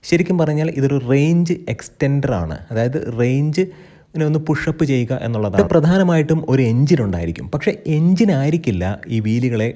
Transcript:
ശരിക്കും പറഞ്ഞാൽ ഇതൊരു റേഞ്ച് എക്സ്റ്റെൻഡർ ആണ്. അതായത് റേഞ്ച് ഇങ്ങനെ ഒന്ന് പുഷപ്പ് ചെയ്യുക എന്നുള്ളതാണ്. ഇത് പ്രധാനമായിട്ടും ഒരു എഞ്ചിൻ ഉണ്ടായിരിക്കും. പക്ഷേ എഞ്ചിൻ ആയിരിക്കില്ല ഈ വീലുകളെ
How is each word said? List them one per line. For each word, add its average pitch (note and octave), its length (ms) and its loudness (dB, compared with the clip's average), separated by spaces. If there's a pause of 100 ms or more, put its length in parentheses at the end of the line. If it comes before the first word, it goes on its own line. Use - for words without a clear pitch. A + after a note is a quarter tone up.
ശരിക്കും F3 320 2
പറഞ്ഞാൽ D3+ 280 0 (100)
ഇതൊരു C#3 200 2 (140)
റേഞ്ച് E3 420 2 (200)
എക്സ്റ്റെൻഡർ C#3 580 -2 (100)
ആണ്. D#2 140 -6 (140)
അതായത് A#2+ 280 -2 (220)
റേഞ്ച് C#3+ 420 0 (480)
ഇങ്ങനെ D#3+ 180 -2
ഒന്ന് D#3 180 0
പുഷപ്പ് D#3 420 -2
ചെയ്യുക B2+ 240 0 (120)
എന്നുള്ളതാണ്. G#2+ 360 0
ഇത് - 120 2
പ്രധാനമായിട്ടും E3 640 4 (120)
ഒരു C3+ 100 4 (100)
എഞ്ചിൻ C#3 320 4
ഉണ്ടായിരിക്കും. E2+ 500 -4
പക്ഷേ D3 180 -2 (260)
എഞ്ചിൻ F3+ 320 2 (100)
ആയിരിക്കില്ല C#3 440 0 (320)
ഈ - 20 0 (100)
വീലുകളെ A#2 480 0